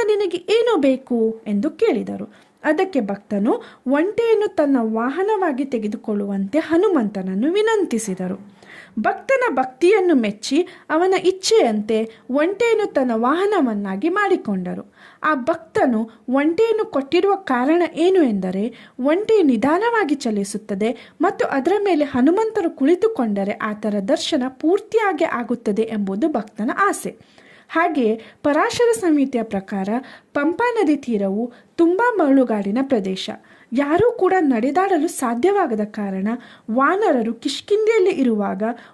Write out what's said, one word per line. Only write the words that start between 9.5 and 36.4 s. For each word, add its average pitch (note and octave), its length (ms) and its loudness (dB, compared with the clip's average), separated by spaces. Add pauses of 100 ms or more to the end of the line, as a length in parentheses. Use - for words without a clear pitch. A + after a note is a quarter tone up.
ಭಕ್ತಿಯನ್ನು F4 600 2
ಮೆಚ್ಚಿ C4 520 0 (220)
ಅವನ F4 240 2
ಇಚ್ಛೆಯಂತೆ A#3 960 2 (180)
ಒಂಟೆಯನ್ನು G4+ 640 0
ತನ್ನ B3+ 220 0
ವಾಹನವನ್ನಾಗಿ B3 920 0
ಮಾಡಿಕೊಂಡರು. G#3 840 -2 (300)
ಆ D#4 120 0
ಭಕ್ತನು C4 720 -2 (200)
ಒಂಟೆಯನ್ನು E4+ 560 2
ಕೊಟ್ಟಿರುವ F4+ 500 0
ಕಾರಣ D4+ 460 0 (140)
ಏನು F4 280 4
ಎಂದರೆ, G3 760 -4
ಒಂಟೆ F#4+ 440 2
ನಿಧಾನವಾಗಿ D#4 720 2
ಚಲಿಸುತ್ತದೆ G#3 960 -4 (100)
ಮತ್ತು - 240 0
ಅದರ C4+ 260 0 (120)
ಮೇಲೆ E4 220 2
ಹನುಮಂತರು E4+ 640 2
ಕುಳಿತುಕೊಂಡರೆ C4 840 0
ಆತನ G#3+ 560 -4
ದರ್ಶನ D4+ 400 0
ಪೂರ್ತಿಯಾಗಿ F#4 800 0
ಆಗುತ್ತದೆ A#3 560 -2
ಎಂಬುದು G#3 460 -2
ಭಕ್ತನ A#3+ 500 -4
ಆಸೆ. - 640 -4 (280)
ಹಾಗೆಯೇ D4 520 0 (220)
ಪರಾಶರ A4+ 560 2
ಸಂಹಿತೆಯ C4+ 440 0
ಪ್ರಕಾರ G3 460 -6 (440)
ಪಂಪಾ E4+ 380 0
ನದಿ F4 240 2
ತೀರವು G#3+ 580 -4 (220)
ತುಂಬಾ G4 400 2
ಮರಳುಗಾಡಿನ B3 680 2
ಪ್ರದೇಶ. G3+ 480 -2 (440)
ಯಾರೂ F4 380 2
ಕೂಡ F#4 280 0
ನಡೆದಾಡಲು D4 680 0
ಸಾಧ್ಯವಾಗದ C4+ 720 0
ಕಾರಣ G3+ 480 -6 (440)